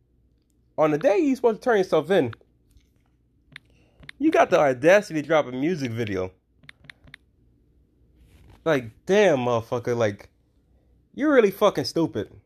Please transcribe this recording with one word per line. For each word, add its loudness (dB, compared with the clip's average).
on 0
the -2
day 2
you 0
supposed -2
to -18
turn 2
yourself -2
in, 0
you 0
got 2
the 4
audacity 2
to -14
drop 0
a -12
music -4
video. -6
Like, -2
damn, 4
motherfucker, -2
like, -2
you're -2
really 4
fucking -2
stupid. -4